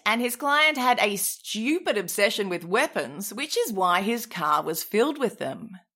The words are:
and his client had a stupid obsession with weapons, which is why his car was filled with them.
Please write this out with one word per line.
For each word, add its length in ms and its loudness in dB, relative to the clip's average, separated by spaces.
and 140 2
his 160 -2
client 400 2
had 240 4
a 160 2
stupid 800 -2
obsession 520 0
with 160 -4
weapons, 640 -2
which 260 -6
is 140 0
why 300 4
his 240 -2
car 380 0
was 200 -4
filled 360 0
with 180 -2
them. 400 -8